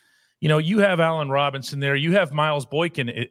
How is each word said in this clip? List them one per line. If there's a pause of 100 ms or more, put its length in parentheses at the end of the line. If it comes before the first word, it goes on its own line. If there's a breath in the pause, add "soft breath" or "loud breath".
(400 soft breath)
You
know,
you
have
Allen
Robinson
there.
You
have
Miles
Boykin
i-,